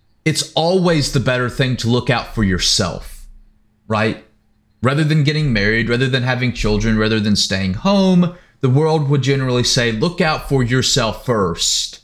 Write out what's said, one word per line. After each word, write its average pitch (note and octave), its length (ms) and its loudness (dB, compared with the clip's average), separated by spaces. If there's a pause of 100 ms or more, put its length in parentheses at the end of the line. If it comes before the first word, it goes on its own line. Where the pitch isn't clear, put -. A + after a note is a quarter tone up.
(240)
it's - 300 -4
always E3+ 580 2
the C#3 80 0
better B2 300 0
thing B2+ 280 -2
to A2+ 120 -2
look A#2+ 200 0
out A#2+ 240 -2
for A2+ 100 0
yourself," - 840 -2 (600)
right? A2 360 -2 (580)
Rather C#3+ 220 2
than D3+ 200 2
getting D3+ 280 0
married, A2 380 0
rather B2 180 0
than B2 160 -2
having B2 300 -2
children, A2 440 0
rather A2 220 2
than G#2 160 2
staying F#2+ 380 -2
home, F#3 640 2 (260)
the C3+ 80 2
world D3+ 400 2
would C#3+ 140 2
generally C3 400 0
say, A#2+ 280 0
"Look E3 300 -2
out D#3 260 -2
for C3+ 160 0
yourself A#2+ 640 0
first. - 800 -2